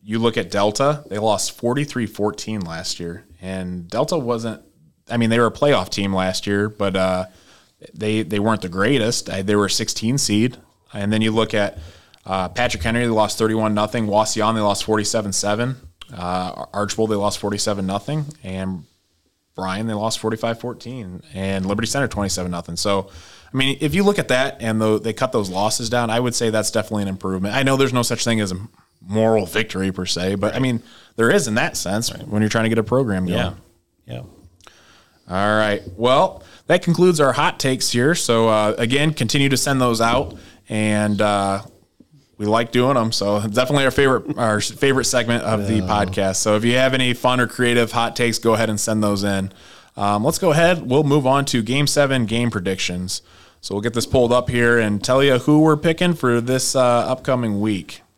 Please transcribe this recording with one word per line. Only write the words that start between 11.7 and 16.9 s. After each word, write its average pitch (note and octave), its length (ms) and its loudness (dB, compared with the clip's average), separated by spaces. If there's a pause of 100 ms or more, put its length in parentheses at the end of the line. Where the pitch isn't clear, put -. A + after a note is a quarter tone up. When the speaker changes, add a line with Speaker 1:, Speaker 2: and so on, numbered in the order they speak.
Speaker 1:
uh, F#2 240 -2
Patrick A#2 340 -2
Henry, A#2 200 0
they A#2+ 60 0
lost G#2+ 280 0
thirty-one A2 360 0
nothing. G#2+ 340 0
Wauseon, G#2+ 480 2
they A2 60 0
lost G2+ 240 0
forty-seven G#2+ 480 0
seven. A2+ 420 -2 (380)
Uh, F2+ 600 -6
Archbold, G#2 380 -2